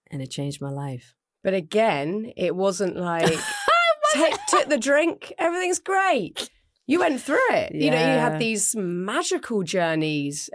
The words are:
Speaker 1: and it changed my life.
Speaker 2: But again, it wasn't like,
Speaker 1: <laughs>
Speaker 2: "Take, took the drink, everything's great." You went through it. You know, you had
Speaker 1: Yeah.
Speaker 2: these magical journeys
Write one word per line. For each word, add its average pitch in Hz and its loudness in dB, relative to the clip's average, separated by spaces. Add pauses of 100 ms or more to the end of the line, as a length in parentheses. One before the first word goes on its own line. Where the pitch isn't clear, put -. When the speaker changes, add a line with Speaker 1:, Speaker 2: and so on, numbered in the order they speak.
(120)
Speaker 1:
and 139 -8
it 131 -10
changed 143 -6
my 139 -6
life. 139 -8 (280)
Speaker 2:
But 190 0
again, 196 0
it 175 -2
wasn't 190 0
like, 170 0 (340)
Speaker 1:
<laughs> 622 4
Speaker 2:
"Take, 311 2 (120)
took 359 2
the 294 2
drink, 285 0
everything's 359 0
great." 370 0 (360)
You 277 2
went 277 0
through 480 2
it. 160 0
You - 2
know, - 4
you 165 4
had - 2
Speaker 1:
Yeah. 156 -2
Speaker 2:
these 226 0
magical 208 -2
journeys 156 -2